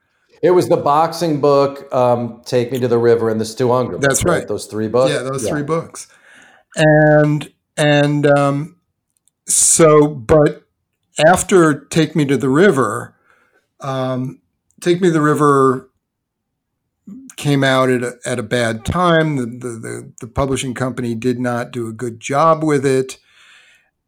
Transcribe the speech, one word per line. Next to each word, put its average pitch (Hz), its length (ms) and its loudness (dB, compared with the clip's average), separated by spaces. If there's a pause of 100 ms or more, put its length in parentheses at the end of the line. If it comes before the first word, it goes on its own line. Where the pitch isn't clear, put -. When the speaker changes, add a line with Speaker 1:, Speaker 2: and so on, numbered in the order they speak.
(440)
Speaker 1:
It 170 80 4
was 180 160 2
the 170 100 2
boxing 156 640 0
book, 139 540 0
um, 120 520 0
"Take 120 260 -2
Me 131 80 -4
to 123 80 -2
the 117 100 2
River," 117 320 2
and 110 100 -2
the 107 60 -4
Stu 123 220 -2
Ungar 123 240 0
book, 87 100 -10
Speaker 2:
That's 135 240 0
right. 165 220 -2
Speaker 1:
Those 101 180 -6
three 107 220 -6
books? 123 260 2
Speaker 2:
Yeah, 131 60 -4
those 135 260 -8
Speaker 1:
Yeah. 98 60 -4
Speaker 2:
three 147 100 -4
books. 156 460 -8 (680)
And, 151 800 4 (240)
and, 147 480 2
um, 143 520 0 (680)
so, 151 600 4
but 151 560 0 (600)
after 165 640 4
"Take 160 300 -2
Me 151 100 2
to 135 120 0
the 135 120 -2
River," 131 640 0 (680)
um, 131 600 -6 (380)
"Take 175 200 -2
Me 185 100 2
to 160 40 2
the 156 80 0
River" 139 720 2 (1400)
came 143 280 0
out 131 260 2
at 127 140 0
a, 123 220 -10
at 123 140 -6
a 120 40 -8
bad 113 420 -4
time. 160 500 0
The, 127 100 -4
the, 123 240 -12
the, 120 520 -14
the 123 60 -12
publishing 131 460 -4
company 123 400 -6
did 123 260 -4
not 123 320 -6
do 120 160 -10
a 113 60 -12
good 117 260 -10
job 156 440 0
with 147 220 0
it. 131 340 -2 (880)